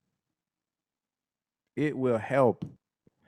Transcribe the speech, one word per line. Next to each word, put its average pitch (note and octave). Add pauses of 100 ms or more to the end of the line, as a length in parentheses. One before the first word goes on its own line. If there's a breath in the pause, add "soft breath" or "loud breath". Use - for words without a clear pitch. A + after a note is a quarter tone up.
(1800)
It C#3+
will B2+
help. B2 (640)